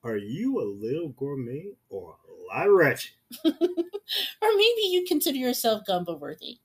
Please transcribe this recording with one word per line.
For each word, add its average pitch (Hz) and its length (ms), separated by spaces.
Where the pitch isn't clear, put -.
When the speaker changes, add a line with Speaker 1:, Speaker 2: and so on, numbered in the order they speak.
Speaker 1:
Are 113 140
you 180 420
a 127 60
little 113 440
gourmet 139 640
or 92 260
a - 280
lot 175 160
ratchet? 160 400
Speaker 2:
<laughs> - 20
Or 440 160
maybe 453 300
you 359 200
consider 302 300
yourself 247 500
gumbo 175 300
worthy. 143 480